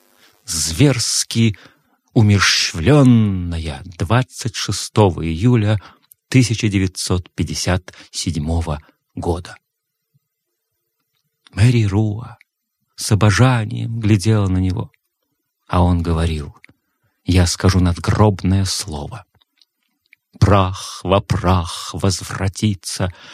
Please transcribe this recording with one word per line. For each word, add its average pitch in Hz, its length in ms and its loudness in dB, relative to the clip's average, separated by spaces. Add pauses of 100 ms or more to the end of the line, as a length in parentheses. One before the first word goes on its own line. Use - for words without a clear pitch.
(460)
зверски 107 1120 0 (560)
умерщвленная 95 1700 2
двадцать 110 720 -4
шестого 95 680 0
июля 107 520 2 (500)
тысяча 120 400 2
девятьсот 95 680 -2
пятьдесят 87 580 -4 (180)
седьмого 80 680 -4 (340)
года". 85 420 -6 (2000)
Мэри 117 320 4
Руа 104 540 -2 (580)
с - 160 -4
обожанием 113 880 0
глядела 107 480 2
на 92 100 0
него, 92 340 -2 (760)
а 90 140 2
он 87 200 2
говорил: 80 540 -4 (680)
"Я 87 200 4
скажу 95 340 2
надгробное 95 840 0
слово. - 600 -10 (1120)
Прах 95 640 0
во 95 160 2
прах 90 720 -2
возвратится". 92 1120 -4 (260)